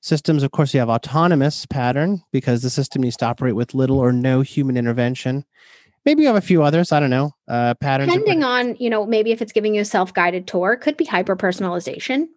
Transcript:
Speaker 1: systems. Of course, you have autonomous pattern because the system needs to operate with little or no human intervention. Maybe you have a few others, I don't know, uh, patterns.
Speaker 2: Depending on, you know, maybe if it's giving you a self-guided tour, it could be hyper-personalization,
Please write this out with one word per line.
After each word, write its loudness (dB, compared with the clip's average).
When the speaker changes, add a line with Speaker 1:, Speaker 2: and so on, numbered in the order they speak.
Speaker 1:
systems. 0
Of -2
course, 0
you 2
have 0
autonomous 0
pattern -2
because 0
the -2
system -4
needs -2
to -2
operate -2
with -4
little 2
or 2
no 2
human -2
intervention. -2
Maybe 4
you 4
have 4
a 2
few 4
others, 2
I 4
don't 2
know, 0
uh, 0
patterns. 0
Speaker 2:
Depending 2
on, -2
you -4
know, -2
maybe 0
if -4
it's -10
giving 0
you 0
a -2
self-guided 0
tour, 0
it -2
could -2
be 0
hyper-personalization, -2